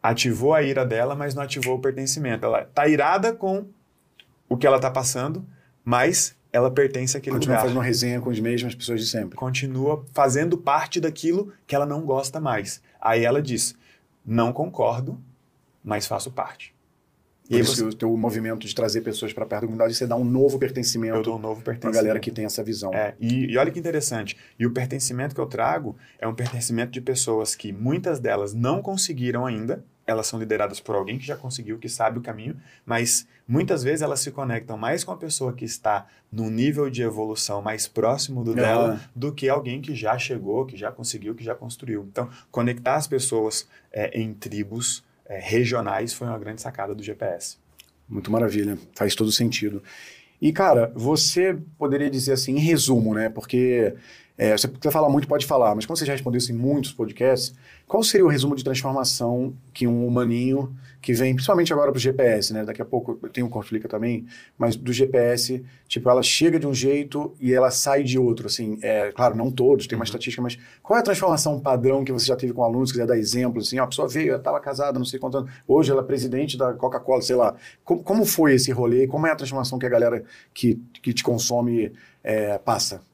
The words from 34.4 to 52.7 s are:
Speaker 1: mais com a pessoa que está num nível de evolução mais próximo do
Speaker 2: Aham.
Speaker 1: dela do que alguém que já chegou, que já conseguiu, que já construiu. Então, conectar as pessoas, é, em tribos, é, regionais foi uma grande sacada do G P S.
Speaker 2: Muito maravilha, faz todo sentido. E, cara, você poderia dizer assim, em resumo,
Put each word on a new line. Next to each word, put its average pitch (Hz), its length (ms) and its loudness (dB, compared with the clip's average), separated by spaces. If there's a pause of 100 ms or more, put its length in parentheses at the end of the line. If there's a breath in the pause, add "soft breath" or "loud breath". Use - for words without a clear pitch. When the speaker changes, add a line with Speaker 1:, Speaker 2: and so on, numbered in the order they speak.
Speaker 1:
mais 120 260 -2
com - 80 -10
a 180 60 -8
pessoa 151 340 -4
que 127 140 -10
está 104 420 -2 (240 soft breath)
num 110 180 -4
nível 139 400 0
de 123 120 -6
evolução 107 600 -4
mais 110 240 -4
próximo 123 600 -2
do 113 60 0
Speaker 2:
Aham. 120 100 0
Speaker 1:
dela 113 380 2 (140)
do 139 200 -6
que 135 160 -2
alguém 135 320 -2
que 147 120 -8
já 110 240 -2
chegou, 117 480 -4
que 131 120 -16
já 104 120 -8
conseguiu, 113 460 -8
que 117 80 -16
já 117 100 -6
construiu. 117 560 -8
Então, 123 200 -6 (200 loud breath)
conectar 120 460 0
as 151 120 -2
pessoas, 113 600 -2 (240 soft breath)
é, - 260 -4
em 110 160 -4
tribos, 104 720 -6 (220)
é, 98 140 -10
regionais 113 760 0
foi 123 140 -8
uma 113 100 -6
grande 107 240 -12
sacada 98 320 -8
do 104 80 -10
G 104 140 -10
P - 80 -8
S. 90 340 -6 (520)
Speaker 2:
Muito 101 200 -8
maravilha, 104 480 0 (160)
faz 101 220 0
todo 110 160 2
sentido. 107 500 -2 (600 loud breath)
E, 156 100 4
cara, 151 420 4
você 151 640 2 (200)
poderia 143 320 0
dizer 135 240 0
assim, 131 240 0
em - 20 2
resumo, 127 540 4